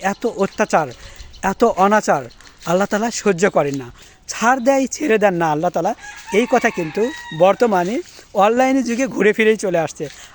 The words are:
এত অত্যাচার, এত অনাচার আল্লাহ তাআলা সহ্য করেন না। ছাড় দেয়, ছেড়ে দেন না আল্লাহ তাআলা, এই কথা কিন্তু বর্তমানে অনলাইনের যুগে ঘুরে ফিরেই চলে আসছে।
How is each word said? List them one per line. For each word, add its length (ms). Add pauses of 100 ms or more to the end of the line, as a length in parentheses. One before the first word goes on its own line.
এত 240
অত্যাচার, 640 (540)
এত 220
অনাচার 600 (420)
আল্লাহ 200
তাআলা 240
সহ্য 400
করেন 240
না। 180 (360)
ছাড় 320
দেয়, 260
ছেড়ে 320
দেন 160
না 160
আল্লাহ 200
তাআলা, 240 (400)
এই 160
কথা 200
কিন্তু 400 (280)
বর্তমানে 640 (340)
অনলাইনের 500
যুগে 220
ঘুরে 260
ফিরেই 240
চলে 220
আসছে। 300 (260)